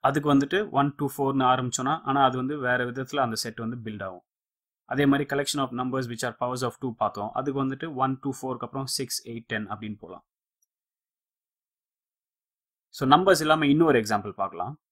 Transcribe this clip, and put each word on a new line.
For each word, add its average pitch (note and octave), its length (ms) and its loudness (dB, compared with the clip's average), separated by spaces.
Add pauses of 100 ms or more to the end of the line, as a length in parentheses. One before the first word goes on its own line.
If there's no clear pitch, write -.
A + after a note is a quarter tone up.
அதுக்கு C#3+ 340 2
வந்துட்டு D#3 360 2
ஒன், C#3+ 260 2
டூ, C#3+ 200 -4
ஃபோர்னு C#3 200 0
ஆரம்பிச்சோன்னா, B2+ 640 0
ஆனா C#3 240 2
அது B2+ 120 4
வந்து C3 220 -4
வேற B2 260 0
விதத்துல B2+ 360 -4
அந்த A#2 160 0
செட் A2 200 -6
வந்து A2+ 200 -6
பில்ட் G#2+ 280 -10
ஆகும். F#2 200 -12 (600)
அதே C#3 220 0
மாதிரி C#3 300 2
collection C#3+ 220 -2
of C3 120 -2
numbers B2+ 360 -4
which A#2 160 -8
are A#2+ 180 -6
powers B2 220 -4
of B2 180 -4
two B2 120 -6
பார்த்தோம். G#2 400 -4
அதுக்கு C3+ 320 -2
வந்துட்டு C#3 300 -6
ஒன், C3 260 0
டூ, C#3 100 -4
ஃபோருக்கு B2+ 280 -6
அப்புறம் C3 280 -8
சிக்ஸ், - 420 -6
எயிட், A#2 180 -10
டென் G#2+ 240 -6
அப்படின்னு G#2+ 280 -8
போலாம். E2+ 280 -18 (2500)
So, - 200 -4
நம்பர்ஸ் E3+ 320 8
இல்லாம D#3 260 4
இன்னொரு C#3+ 340 6
எக்ஸாம்பிள் G#2 320 -2
பார்க்கலாம். G2 480 -6 (120)